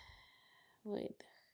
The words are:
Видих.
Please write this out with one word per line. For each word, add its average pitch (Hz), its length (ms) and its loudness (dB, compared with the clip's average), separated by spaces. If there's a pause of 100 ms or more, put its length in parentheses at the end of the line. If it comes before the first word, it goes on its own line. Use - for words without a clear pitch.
(840)
Видих. - 720 0